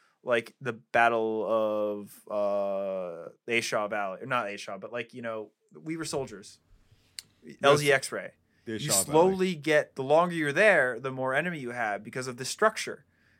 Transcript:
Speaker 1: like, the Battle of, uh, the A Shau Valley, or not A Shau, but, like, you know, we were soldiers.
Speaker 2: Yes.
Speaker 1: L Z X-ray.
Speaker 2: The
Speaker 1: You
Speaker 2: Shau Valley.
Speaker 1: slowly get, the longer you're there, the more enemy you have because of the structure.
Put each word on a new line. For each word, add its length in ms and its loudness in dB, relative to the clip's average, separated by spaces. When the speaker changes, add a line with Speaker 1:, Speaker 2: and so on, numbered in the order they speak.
Speaker 1:
like, 360 -2
the 140 -6
Battle 720 2
of, 640 0
uh, 1000 -2
the 120 -4
A 40 2
Shau 260 -2
Valley, 340 -4
or 40 -10
not 240 -2
A 80 -8
Shau, 220 -10
but, 120 -12
like, 220 -10
you 80 -12
know, 300 -8
we 180 -10
were 80 -8
soldiers. 520 -8
Speaker 2:
Yes. 180 -20
Speaker 1:
L 160 6
Z 140 2
X-ray. 400 0
Speaker 2:
The 80 -8
Speaker 1:
You 60 -6
Speaker 2:
Shau 140 -2
Valley. 120 2
Speaker 1:
slowly 500 4
get, 400 0
the 80 -4
longer 300 4
you're 180 -2
there, 480 4
the 120 -6
more 240 -2
enemy 240 -2
you 120 -6
have 320 -4
because 240 -8
of 100 -8
the 80 -8
structure. 600 -2